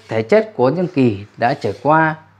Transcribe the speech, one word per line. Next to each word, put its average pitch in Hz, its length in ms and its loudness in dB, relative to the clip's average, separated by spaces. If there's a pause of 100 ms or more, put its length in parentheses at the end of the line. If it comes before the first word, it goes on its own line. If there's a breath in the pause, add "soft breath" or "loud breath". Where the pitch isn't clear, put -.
thể 113 140 -2
chất 214 340 0
của 127 160 2
Dương 175 160 -2
Kỳ 107 380 0 (120)
đã 120 160 0
trải 110 200 -6 (100)
qua 156 320 2 (240)